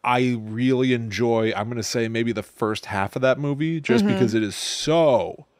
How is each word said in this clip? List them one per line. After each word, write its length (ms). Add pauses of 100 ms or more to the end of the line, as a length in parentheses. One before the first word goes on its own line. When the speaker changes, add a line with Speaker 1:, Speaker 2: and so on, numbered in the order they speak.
Speaker 1:
I 380
really 540
enjoy, 600
I'm 140
gonna 140
say 260
maybe 240
the 100
first 440
half 300
of 60
that 160
movie, 440
just 200
Speaker 2:
Mm-hmm. 120
Speaker 1:
because 180
it 100
is 140
so 880 (160)